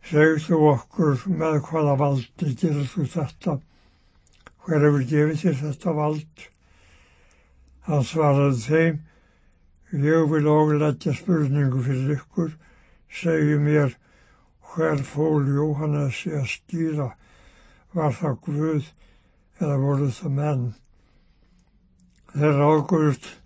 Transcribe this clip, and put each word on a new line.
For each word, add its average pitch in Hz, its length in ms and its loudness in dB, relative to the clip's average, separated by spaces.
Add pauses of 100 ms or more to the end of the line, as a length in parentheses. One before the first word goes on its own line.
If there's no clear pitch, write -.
"Segð 156 440 4
þú 170 100 2 (140)
okkur, 143 560 0
með 160 400 0
hvaða 151 320 0
valdi 139 560 -2
gerir 147 340 -2
þú 170 160 -4
þetta? 151 540 -6 (1040)
Hver 151 240 2
hefur 143 240 2
gefið 151 320 2
þér 143 180 0
þetta 151 380 -6
vald?" 156 460 -6 (1400)
Hann 151 180 0
svaraði 143 600 2
þeim: 160 340 2 (960)
"Ég 156 380 2
vil 151 160 2
og 151 260 4
leggja 147 400 0
spurningu 139 720 0
fyrir 135 340 -2
ykkur. 165 340 -6 (600)
Segju 151 480 0
mér, 147 360 2 (760)
hver 156 300 0
fól 147 440 -2
Jóhannesi 147 880 -2
að 139 140 -4
skíra? 156 600 -6 (840)
Var 151 180 0
það 160 300 -4
Guð 156 440 -2 (720)
eða 147 180 -2
voru 139 320 0
það 143 220 -8
menn?" 135 400 -2 (1600)
Þeir 147 240 2
ráðguðust 151 680 2 (200)